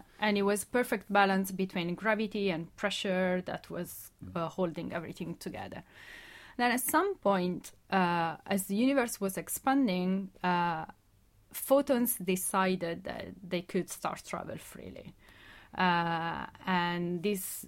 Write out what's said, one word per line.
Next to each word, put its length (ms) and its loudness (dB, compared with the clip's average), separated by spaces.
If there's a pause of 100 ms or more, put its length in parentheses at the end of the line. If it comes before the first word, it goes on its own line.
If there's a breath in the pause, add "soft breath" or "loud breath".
(180)
And 180 2
it 60 2
was 220 2
perfect 480 -2
balance 400 4
between 420 -2
gravity 560 0
and 240 -4
pressure 720 0
that 240 -10
was, 400 -10 (240)
uh, 140 -2
holding 440 -4
everything 440 -8
together. 480 -10 (720 loud breath)
Then 160 2
at 80 0
some 340 2
point, 560 0 (200)
uh, 460 2 (100)
as 180 0
the 100 -4
universe 460 2
was 180 -2
expanding, 920 2 (120)
uh, 440 2 (640)
photons 640 4
decided 880 0
that 220 -8 (220)
they 140 -2
could 280 -2
start 360 -6
travel 320 -8
freely. 560 -16 (640 loud breath)
Uh, 680 2 (200)
and 560 2
this, 460 -2